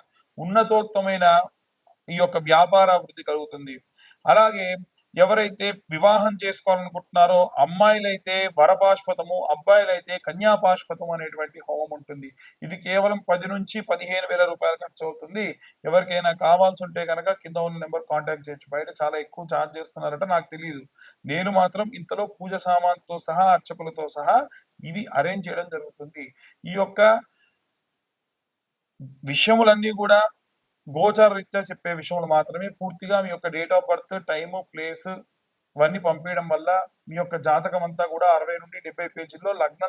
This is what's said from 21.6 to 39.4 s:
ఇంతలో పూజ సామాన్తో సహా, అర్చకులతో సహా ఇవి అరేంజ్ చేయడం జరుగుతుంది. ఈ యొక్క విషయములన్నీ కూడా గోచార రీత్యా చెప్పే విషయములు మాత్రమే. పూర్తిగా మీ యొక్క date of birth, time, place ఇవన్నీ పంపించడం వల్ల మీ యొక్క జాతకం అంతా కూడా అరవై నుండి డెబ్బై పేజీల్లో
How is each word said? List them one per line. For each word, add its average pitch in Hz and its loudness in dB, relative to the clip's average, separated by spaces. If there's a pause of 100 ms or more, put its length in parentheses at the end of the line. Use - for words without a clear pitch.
ఇంతలో 190 -8
పూజ 190 -12
సామాన్తో 175 -2
సహా, 165 0
అర్చకులతో 165 -2
సహా 175 0 (380)
ఇవి 165 -10
అరేంజ్ 175 -2
చేయడం 175 -8
జరుగుతుంది. 147 -16 (320)
ఈ 170 -10
యొక్క 196 2 (2000)
విషయములన్నీ 214 4
కూడా 202 4 (680)
గోచార 208 4
రీత్యా 196 -6
చెప్పే 185 -8
విషయములు 165 -6
మాత్రమే. 156 -2
పూర్తిగా 190 -4
మీ 190 -6
యొక్క 175 -8
date 165 -6
of 180 4
birth, 180 -4
time, 165 -6
place 170 -10 (560)
ఇవన్నీ 156 2
పంపించడం 170 -4
వల్ల 170 0 (220)
మీ 160 -14
యొక్క 170 -6
జాతకం 160 -2
అంతా 170 -4
కూడా 170 -2
అరవై 165 2
నుండి 170 -14
డెబ్బై 170 -10
పేజీల్లో 165 -8